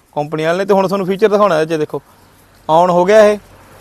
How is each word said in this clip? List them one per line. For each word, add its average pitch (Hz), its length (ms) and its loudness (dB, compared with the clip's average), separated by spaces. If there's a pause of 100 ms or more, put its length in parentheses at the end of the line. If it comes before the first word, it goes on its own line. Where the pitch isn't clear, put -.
(160)
ਕੰਪਨੀ 156 280 -8
ਵਾਲਿਆਂ 165 140 -2
ਨੇ। 196 80 -6
ਤੇ 202 80 0
ਹੁਣ 190 140 0
ਤੁਹਾਨੂੰ 196 200 -6
ਫੀਚਰ 196 220 -2
ਦਿਖਾਉਣਾ 196 300 0
ਇਹਦੇ 160 160 -2
'ਚ, 156 40 -4
ਦੇਖੋ 147 220 -8 (680)
on 170 200 2
ਹੋ 175 160 0
ਗਿਆ 214 200 4
ਇਹ, 208 120 2 (440)